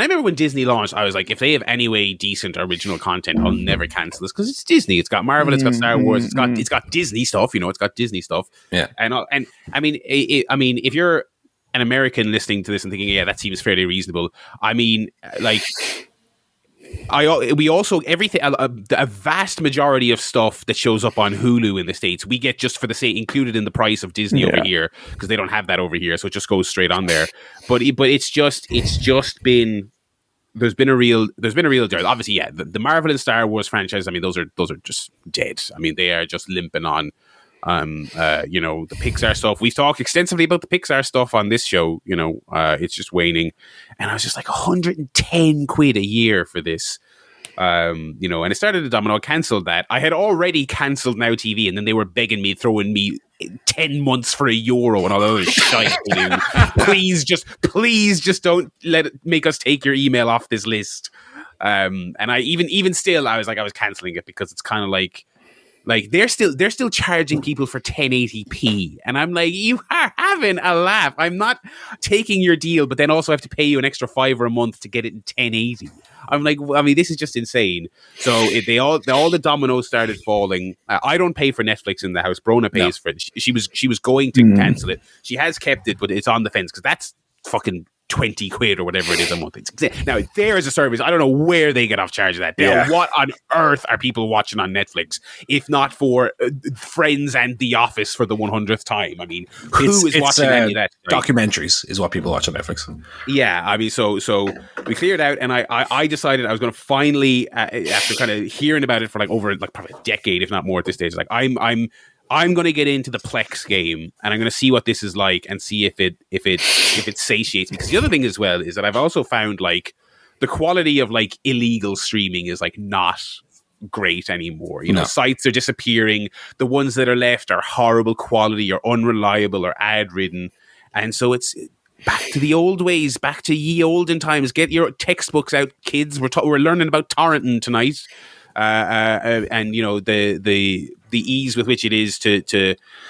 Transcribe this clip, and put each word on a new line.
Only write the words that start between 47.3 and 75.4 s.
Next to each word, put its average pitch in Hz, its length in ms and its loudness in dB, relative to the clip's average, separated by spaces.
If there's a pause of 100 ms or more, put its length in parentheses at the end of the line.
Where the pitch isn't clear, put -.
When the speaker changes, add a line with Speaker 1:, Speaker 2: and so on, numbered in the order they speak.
Speaker 1:
Um, 85 600 0
you 90 80 -4
know, 85 160 -2
and 92 80 0
it - 40 -2
started 196 280 0
a 131 60 -6
domino. 107 280 2
I - 20 -4
cancelled 120 460 -2
that. 87 260 -2
I 123 80 0
had 156 120 0
already 175 540 0
cancelled 131 540 -2
Now 117 160 2
T 110 180 -4
V, 107 140 0
and 90 100 -2
then 104 80 -4
they 110 80 2
were 110 100 2
begging 110 380 -2
me, 98 140 -2
throwing 107 380 0
me 101 260 -2 (480)
ten 147 340 -2
months 127 320 0
for 139 140 0
a 113 60 2
euro 113 500 2
and 95 100 0
all 101 60 2
that 104 100 4
other 107 140 2
shite 104 520 2 (140)
to - 60 0 (600)
do. 170 80 4
Speaker 3:
<laughs> - 0 -
Speaker 1:
Please 185 400 2
just, 165 220 -2 (160)
please 208 600 2
just 185 200 0
don't 175 320 0 (100)
let 160 220 2
it, - 80 -10 (100)
make 160 220 0
us 156 140 0
take 139 260 0
your 139 80 2
email 131 360 2
off 117 200 0
this 107 160 -4
list. 107 460 -6 (480)
Um, 95 580 -2
and 110 140 -4
I 123 80 0
even, 165 320 -2
even 185 240 2
still, 156 320 0
I 113 100 0
was 110 100 -4
like, 107 120 -4
I 107 40 -2
was 104 100 -6
cancelling 92 420 -6
it 85 100 -10
because - 260 -10
it's - 120 -14
kinda 107 240 -4
like, 95 380 -4 (580)
like, 110 280 -2
they're 202 160 4
still, 190 280 0
they're 185 140 2
still 240 220 -4
charging 156 500 0
people 139 240 -4
for 123 140 -6
ten 135 340 -2
eighty 117 380 -2
p. 98 520 -2
And 127 140 -4
I'm 165 160 -2
like, 170 180 0
"You 220 280 0 (100)
are 320 260 0
having 311 460 0
a 180 140 2
laugh. 180 420 2
I'm 170 220 0
not 233 200 0 (420)
taking 208 380 2
your 180 160 6
deal, 160 300 2
but 131 140 -2
then 147 100 4
also 156 220 2
have 143 100 0
to - 80 -16
pay - 140 0
you 147 160 4
an 131 60 2
extra 131 220 -4
fiver 131 380 2
a 117 60 0
month 117 300 0
to - 60 -14
get 113 200 -4
it 110 60 -14
in 104 100 -18
ten 117 320 -2